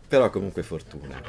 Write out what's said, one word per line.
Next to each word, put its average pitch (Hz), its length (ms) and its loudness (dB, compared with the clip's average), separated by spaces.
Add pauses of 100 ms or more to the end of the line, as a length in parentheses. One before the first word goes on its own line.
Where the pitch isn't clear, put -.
Però 127 220 6
comunque 95 320 -4
fortuna, 73 680 -10